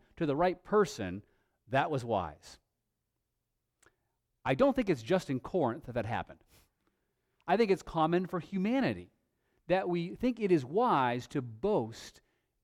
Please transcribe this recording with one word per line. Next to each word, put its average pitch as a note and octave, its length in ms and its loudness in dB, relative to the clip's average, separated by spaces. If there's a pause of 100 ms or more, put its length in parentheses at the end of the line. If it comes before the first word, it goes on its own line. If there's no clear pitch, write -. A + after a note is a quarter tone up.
(160)
to E3+ 80 -2
the C#3+ 120 0
right F3 280 0
person, G#2 580 0 (460)
that D3 220 0
was B2 160 -4
wise. F2+ 520 -4 (1900)
I C3+ 100 0
don't C4 220 4
think A3 120 0
it's C3 140 -2
just F3 260 -2
in C3 120 -4
Corinth D3 460 -2
that A#2 80 -12
that A#2 120 -2
happened. G#2 320 -6 (1080)
I F#3 80 2
think G#3+ 160 2
it's E3+ 100 0
common E3+ 440 0
for F3+ 120 -6
humanity F#3+ 720 -2 (560)
that F#3 220 2
we F3 220 -2
think A#3+ 280 -2
it G3+ 140 2
is D3 120 6
wise C#3 640 2
to C#3+ 160 -2
boast A#2+ 760 -4 (440)